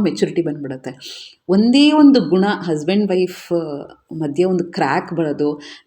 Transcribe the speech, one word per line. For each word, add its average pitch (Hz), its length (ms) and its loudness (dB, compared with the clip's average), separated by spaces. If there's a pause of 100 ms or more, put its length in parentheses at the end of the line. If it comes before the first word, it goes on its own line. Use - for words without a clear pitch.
ಮೆಚುರಿಟಿ 165 400 -2
ಬಂದ್ಬಿಡತ್ತೆ. 135 840 -10 (240)
ಒಂದೇ 240 420 4
ಒಂದು 277 380 6
ಗುಣ 190 180 2
ಹಸ್ಬೆಂಡ್ 185 640 -2
ವೈಫ್ 180 420 -4 (580)
ಮಧ್ಯೆ 160 340 -2
ಒಂದು 185 260 -2
ಕ್ರ್ಯಾಕ್ 160 420 -2
ಬರೋದು, 147 480 -4 (260)